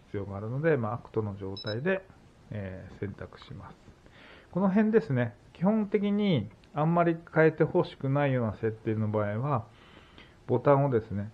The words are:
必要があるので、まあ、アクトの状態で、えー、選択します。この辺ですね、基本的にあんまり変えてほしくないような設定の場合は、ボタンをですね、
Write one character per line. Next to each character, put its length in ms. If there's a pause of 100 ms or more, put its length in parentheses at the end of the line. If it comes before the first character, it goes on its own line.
必 80
要 80
が 120
あ 40
る 100
の 100
で、 160
ま 120
あ、 60
ア 40
ク 140
ト 100
の 140
状 180
態 260
で、 240 (460)
え 420
ー、 60
選 140
択 260
し 160
ま 160
す。 60 (760)
こ 80
の 100
辺 220
で 120
す 100
ね、 240 (160)
基 100
本 240
的 240
に 400 (240)
あ 80
ん 100
ま 120
り 120 (160)
変 140
え 60
て 100
ほ 220
し 120
く 140
な 160
い 60
よ 100
う 40
な 80
設 180
定 240
の 120
場 160
合 140
は、 260 (840)
ボ 100
タ 140
ン 120
を 60
で 160
す 60
ね、 220